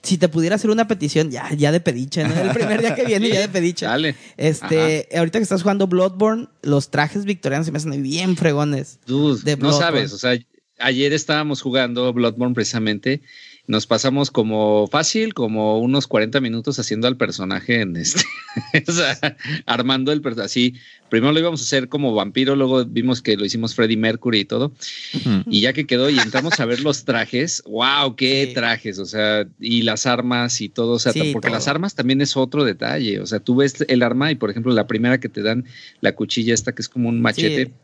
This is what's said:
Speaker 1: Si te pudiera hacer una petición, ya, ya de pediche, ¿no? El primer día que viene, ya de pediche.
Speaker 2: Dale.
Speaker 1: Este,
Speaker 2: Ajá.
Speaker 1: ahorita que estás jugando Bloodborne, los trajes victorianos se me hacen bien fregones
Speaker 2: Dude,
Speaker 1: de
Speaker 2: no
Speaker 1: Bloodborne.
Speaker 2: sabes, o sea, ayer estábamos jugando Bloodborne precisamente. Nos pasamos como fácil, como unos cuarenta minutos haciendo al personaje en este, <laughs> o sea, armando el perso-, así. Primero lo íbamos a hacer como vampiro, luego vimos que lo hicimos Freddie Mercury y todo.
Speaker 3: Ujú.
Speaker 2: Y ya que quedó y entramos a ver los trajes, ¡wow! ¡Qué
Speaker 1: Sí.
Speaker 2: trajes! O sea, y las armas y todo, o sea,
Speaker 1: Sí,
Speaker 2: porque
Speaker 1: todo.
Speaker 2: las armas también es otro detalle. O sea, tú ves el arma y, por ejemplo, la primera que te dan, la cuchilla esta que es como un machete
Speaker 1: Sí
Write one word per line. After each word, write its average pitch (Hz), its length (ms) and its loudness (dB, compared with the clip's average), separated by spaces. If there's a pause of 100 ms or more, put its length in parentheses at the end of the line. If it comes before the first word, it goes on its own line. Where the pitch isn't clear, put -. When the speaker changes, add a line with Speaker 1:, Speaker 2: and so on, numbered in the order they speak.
Speaker 1:
Si 185 140 0
te 175 120 4
pudiera 165 260 2
hacer 214 160 0
una 220 160 2
petición, 160 420 0
ya, 131 260 -8
ya 147 160 4
de 170 80 4
pediche, 139 440 -2
¿no? - 100 0
El 185 160 0
primer 220 320 0
día 226 140 0
que 254 100 0
viene, 220 240 2
ya 190 100 2
de 208 80 0
pediche. 180 380 -2
Speaker 2:
Dale. 135 300 0 (200)
Speaker 1:
Este, 156 760 2
Speaker 2:
Ajá. 165 80 0
Speaker 1:
ahorita 170 180 2
que 226 60 2
estás 190 180 0
jugando 196 240 2
Bloodborne, 190 640 2 (160)
los 143 260 2
trajes 147 340 0
victorianos 160 440 -2
se - 40 -6
me 151 60 -4
hacen 147 240 -4
bien 170 340 0
fregones 147 720 0
Speaker 2:
Dude, 139 380 2
Speaker 1:
de 147 140 2
Speaker 2:
no 135 100 2
Speaker 1:
Bloodborne. 147 180 4
Speaker 2:
sabes, 139 280 0
o - 40 -12
sea, 123 220 0 (400)
ayer 131 340 2
estábamos 151 480 -2
jugando 123 520 0
Bloodborne 120 420 0
precisamente. 113 680 -2 (460)
Nos 110 180 0
pasamos 135 460 0
como 107 560 2
fácil, 208 480 0
como 107 440 0
unos 127 280 2
cuarenta 110 340 0
minutos 117 380 -4
haciendo 113 280 -2
al 127 80 0
personaje 98 680 -2
en 92 140 -4
este, 82 280 -2 (320)
<laughs> - 320 -2
o 170 40 -2
sea, 151 460 0 (300)
armando 131 440 0
el 151 120 0
perso-, 117 180 -4
así. 123 320 0 (360)
Primero 117 220 4
lo 156 80 4
íbamos 165 220 0
a - 20 -8
hacer 131 240 0
como 139 280 0
vampiro, 131 400 0
luego 131 300 2
vimos 120 360 0
que 107 160 2
lo 101 80 -2
hicimos 113 300 -4
Freddie 113 220 2
Mercury 113 420 0
y 98 60 -2
todo. 127 280 -2 (400)
Speaker 3:
Ujú. 101 320 0
Speaker 2:
Y 104 160 2
ya 127 120 2
que 147 120 -4
quedó 127 240 2
y 143 100 2
entramos 131 400 0
a 127 60 0
ver 120 160 -2
los 147 240 -2
trajes, 123 640 -2
¡wow! 127 480 0
¡Qué 135 320 0
Speaker 1:
Sí. 123 80 -8
Speaker 2:
trajes! 113 420 -2
O 98 80 -8
sea, 107 400 0 (140)
y 117 240 0
las 113 240 0
armas 120 540 0
y 104 80 -8
todo, 117 240 0
o 117 60 0
sea, 120 140 0
Speaker 1:
Sí, 156 180 0
Speaker 2:
porque 123 180 -2
Speaker 1:
todo. 117 80 -2
Speaker 2:
las 113 100 -2
armas 165 280 -2
también 135 260 2
es 139 140 0
otro 135 280 0
detalle. 101 560 -2
O 98 80 -8
sea, 104 120 -2
tú 123 180 0
ves 139 300 0
el 123 160 4
arma 127 280 0
y, 143 40 0
por 117 140 -2
ejemplo, 117 240 0
la 107 140 2
primera 120 320 0
que 113 100 -6
te 104 140 -8
dan, 117 220 0 (360)
la 104 140 2
cuchilla 113 400 0
esta 113 180 -4
que - 80 -10
es 110 80 -8
como 120 200 -2
un 117 120 0
machete 135 440 0
Speaker 1:
Sí 123 60 -16 (120)